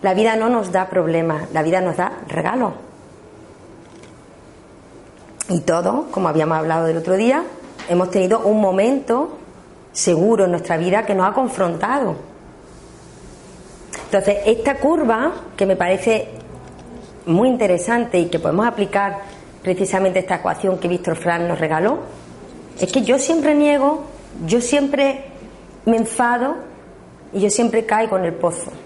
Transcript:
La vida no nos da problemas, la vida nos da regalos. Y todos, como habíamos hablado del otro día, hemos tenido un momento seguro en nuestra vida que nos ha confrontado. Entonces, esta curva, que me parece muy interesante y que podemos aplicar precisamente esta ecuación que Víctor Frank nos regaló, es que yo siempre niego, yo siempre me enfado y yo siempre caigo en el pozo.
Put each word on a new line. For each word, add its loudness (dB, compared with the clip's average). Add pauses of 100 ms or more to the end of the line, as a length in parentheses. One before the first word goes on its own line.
La 2
vida 2
no 0
nos 0
da 0
problemas, 0
la 2
vida 2
nos 0
da 0 (160)
regalos. -2 (2750)
Y 0
todos, 0
como 0
habíamos 2
hablado 0
del 0
otro 0
día, 2 (460)
hemos 2
tenido 2
un 4
momento 2 (560)
seguro 4
en 2
nuestra -2
vida 2
que 0
nos 4
ha 0
confrontado. 0 (1900)
Entonces, 0
esta 2
curva, 2 (240)
que 0
me 4
parece 0 (1000)
muy 4
interesante 2
y 2
que -2
podemos 0
aplicar -2 (440)
precisamente 0
esta -2
ecuación -2
que -6
Víctor -2
Frank -2
nos -2
regaló, 0 (800)
es -2
que 2
yo 2
siempre 2
niego, 2 (420)
yo 2
siempre 0 (640)
me 4
enfado 0 (760)
y -2
yo 4
siempre 2
caigo 0
en 0
el -2
pozo. -4 (160)